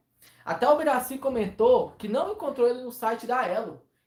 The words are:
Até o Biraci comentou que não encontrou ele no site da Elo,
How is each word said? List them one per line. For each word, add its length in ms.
Até 240
o 80
Biraci 400
comentou 760
que 160
não 240
encontrou 360
ele 140
no 80
site 340
da 220
Elo, 400